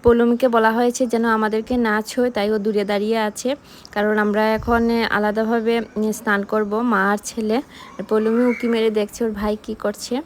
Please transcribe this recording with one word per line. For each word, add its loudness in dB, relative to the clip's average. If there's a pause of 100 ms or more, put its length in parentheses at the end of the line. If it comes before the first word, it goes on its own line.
পৌলমীকে 4
বলা 4
হয়েছে 0
যেন 0
আমাদেরকে 0
না 0
ছোঁয়, -2
তাই -2
ও 0
দূরে 0
দাঁড়িয়ে 0
আছে, -2 (420)
কারণ 0
আমরা 2 (100)
এখন 0 (280)
আলাদাভাবে 0 (320)
স্নান -2
করব, -2 (100)
মা 2
আর 0
ছেলে। -4 (400)
আর -10
পৌলমী 2
উঁকি 0
মেরে 2
দেখছে -2
ওর -2
ভাই -2
কি -10
করছে। -6